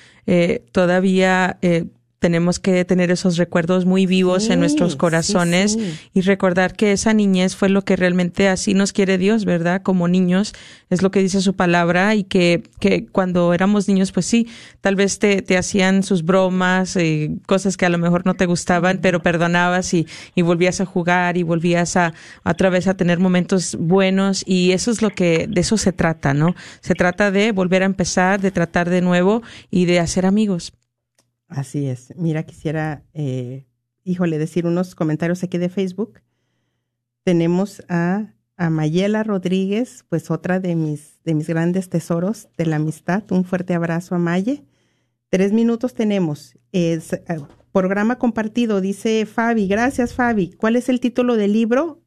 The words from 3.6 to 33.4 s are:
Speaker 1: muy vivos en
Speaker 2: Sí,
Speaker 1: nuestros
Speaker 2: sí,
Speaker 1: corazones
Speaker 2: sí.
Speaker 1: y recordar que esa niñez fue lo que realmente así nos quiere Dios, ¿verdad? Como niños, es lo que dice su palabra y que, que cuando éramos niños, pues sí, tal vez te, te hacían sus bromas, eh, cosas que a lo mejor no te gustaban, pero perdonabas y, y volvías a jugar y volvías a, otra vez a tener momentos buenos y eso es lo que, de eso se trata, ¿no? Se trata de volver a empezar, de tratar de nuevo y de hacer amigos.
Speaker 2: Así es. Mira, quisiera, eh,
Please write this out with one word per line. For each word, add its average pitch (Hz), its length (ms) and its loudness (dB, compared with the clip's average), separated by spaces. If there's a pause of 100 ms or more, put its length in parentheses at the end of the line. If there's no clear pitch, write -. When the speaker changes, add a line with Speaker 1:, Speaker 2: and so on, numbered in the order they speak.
Speaker 1:
muy 190 220 2
vivos 185 380 2
en 226 80 0
Speaker 2:
Sí, 175 60 2
Speaker 1:
nuestros - 340 0
Speaker 2:
sí, 139 40 -10
Speaker 1:
corazones 175 760 0
Speaker 2:
sí. 190 260 -6 (120)
Speaker 1:
y 190 100 0
recordar 185 540 0
que 208 160 2
esa 220 220 2
niñez 190 420 2
fue 196 140 0
lo 196 140 2
que 190 120 0
realmente 180 520 0
así 185 260 0
nos 196 200 0
quiere 190 260 0
Dios, 208 260 0
¿verdad? 175 380 0
Como 185 240 0
niños, 185 460 0 (360)
es 175 140 0
lo 190 80 2
que 202 80 2
dice 190 220 0
su 190 140 0
palabra 175 600 2
y 202 80 0
que, 175 400 2 (160)
que 190 260 0
cuando 175 480 0
éramos 196 340 2
niños, 190 240 2
pues 180 140 -2
sí, 233 220 0 (340)
tal 196 140 0
vez 196 240 0
te, 196 240 2
te 190 120 0
hacían 190 460 2
sus 190 240 0
bromas, 185 720 0
eh, 160 400 0 (100)
cosas 190 320 0
que 185 80 0
a 175 40 2
lo 175 100 0
mejor 175 260 0
no 185 80 0
te 185 140 0
gustaban, 175 560 0
pero 180 180 2
perdonabas 175 720 0
y, 160 140 0 (260)
y 180 80 0
volvías 175 400 2
a 185 40 -2
jugar 175 520 0
y 180 60 0
volvías 170 520 0
a, 170 180 2 (300)
otra 185 280 2
vez 180 160 0
a 190 100 0
tener 175 220 0
momentos 180 600 0
buenos 190 680 2
y 180 240 2
eso 185 180 0
es 220 140 -2
lo 202 80 0
que, 170 360 0
de 180 140 -2
eso 214 160 0
se 196 140 0
trata, 160 420 0
¿no? 160 220 2 (260)
Se 175 140 -2
trata 180 340 0
de 202 220 0
volver 185 320 0
a 190 40 2
empezar, 190 540 0
de 190 80 2
tratar 175 400 -2
de 180 120 2
nuevo 180 420 2 (260)
y 180 160 2
de 175 140 2
hacer 170 260 -2
amigos. 196 480 0 (720)
Speaker 2:
Así 139 380 -6
es. 127 320 -8
Mira, 160 240 -2
quisiera, 156 600 -8 (100)
eh, 131 540 -8 (360)